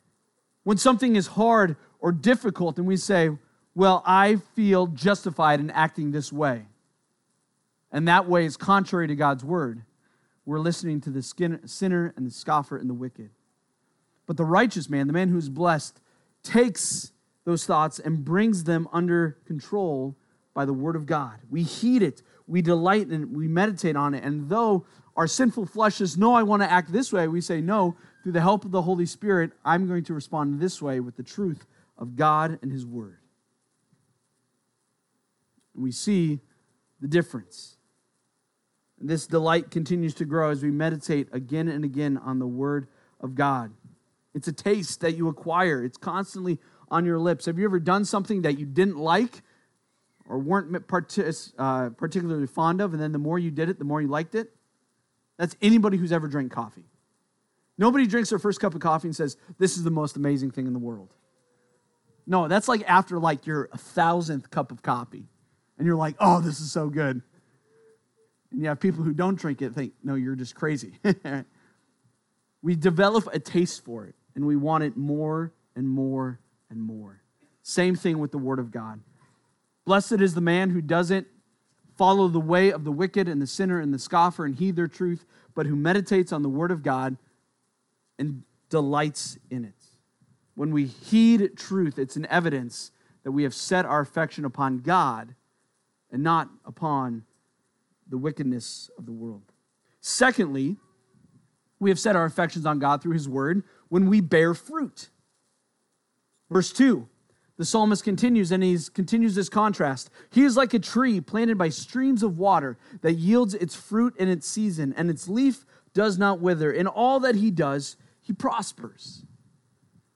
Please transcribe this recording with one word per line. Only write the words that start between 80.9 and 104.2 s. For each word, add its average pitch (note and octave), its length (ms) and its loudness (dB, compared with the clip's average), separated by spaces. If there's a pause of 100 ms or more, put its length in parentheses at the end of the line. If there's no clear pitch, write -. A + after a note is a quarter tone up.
follow F#3+ 320 6
the E3+ 100 0
way F3+ 320 4
of D#3 140 -2
the D3+ 80 -4
wicked F#3 340 0
and D3+ 160 -2
the C3 60 -4
sinner F#3 320 -2
and D3 120 -2
the C3+ 60 -2
scoffer F3 460 0
and C#3 100 -4
heed F3 220 -2
their E3+ 100 0
truth, F3 400 -4 (300)
but D#3 100 -2
who D3 80 -2
meditates F#3 580 2
on D#3 100 -2
the C#3+ 60 -2
Word D3+ 220 0
of D#3+ 140 -4
God C3 320 -2 (1000)
and C#3 280 -6 (240)
delights D3 720 -2 (120)
in B2 140 -8
it." G2+ 100 -14 (800)
When D3+ 160 -4
we D3 160 0
heed A3 720 4
truth, F#3 420 -2
it's C3+ 160 -4
an D#3 120 -6
evidence C#3+ 640 -2 (320)
that C3+ 80 -6
we C#3+ 100 0
have C3 120 -2
set F3+ 320 0
our C#3+ 140 0
affection D#3 440 -4
upon C3 340 -4
God B2+ 560 -2 (800)
and B2+ 100 -4
not D#3+ 260 0 (160)
upon B2+ 600 -4 (800)
the C3 120 -8
wickedness C3 720 -6 (100)
of A#2+ 80 -18
the A#2 60 -14
world. A2+ 380 -14 (500)
Secondly, E3+ 760 0 (1040)
we G3 100 4
have F#3 80 2
set G#3+ 160 2
our E3+ 120 4
affections E3 400 -2
on D3+ 120 0
God C#3+ 240 0
through E3+ 120 -2
his D3+ 140 -4
word C#3 360 0 (240)
when F#3+ 200 4
we G#3+ 120 6